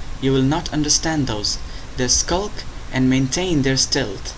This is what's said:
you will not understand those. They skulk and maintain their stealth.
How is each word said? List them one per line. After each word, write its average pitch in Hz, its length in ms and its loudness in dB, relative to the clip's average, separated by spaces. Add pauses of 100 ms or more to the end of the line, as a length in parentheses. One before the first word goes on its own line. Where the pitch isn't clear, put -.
(200)
you 135 140 2
will 135 80 4
not 156 320 2
understand 151 540 2
those. 107 320 -2 (380)
They 127 100 0
skulk - 560 0 (280)
and 131 160 2
maintain 135 540 2
their 131 160 2
stealth. 117 600 -2